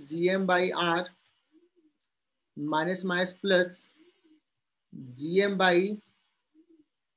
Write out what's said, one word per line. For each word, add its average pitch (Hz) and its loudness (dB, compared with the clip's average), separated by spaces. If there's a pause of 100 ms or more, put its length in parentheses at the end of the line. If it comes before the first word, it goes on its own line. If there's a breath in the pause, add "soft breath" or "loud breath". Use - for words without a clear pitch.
जी 170 0
एम 190 0
by 180 4 (200)
R, 175 0 (1500)
minus 156 -4
minus 180 -2
plus 180 2 (1200)
जी 135 -4
एम 202 0
by 185 4 (1200)